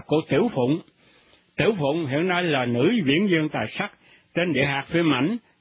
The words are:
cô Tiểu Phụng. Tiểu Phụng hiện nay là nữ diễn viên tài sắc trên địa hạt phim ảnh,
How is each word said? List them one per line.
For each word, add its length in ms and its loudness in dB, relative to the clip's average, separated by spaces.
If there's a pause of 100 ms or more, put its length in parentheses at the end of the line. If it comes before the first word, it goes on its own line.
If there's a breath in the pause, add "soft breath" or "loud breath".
cô 100 2 (120)
Tiểu 260 2
Phụng. 240 0 (760 soft breath)
Tiểu 220 2
Phụng 280 -2
hiện 220 -2
nay 140 -2
là 240 0
nữ 260 2 (140)
diễn 200 2
viên 220 0
tài 200 -4
sắc 240 -8 (420 soft breath)
trên 180 0
địa 120 2
hạt 260 -2
phim 240 2
ảnh, 220 0 (240 soft breath)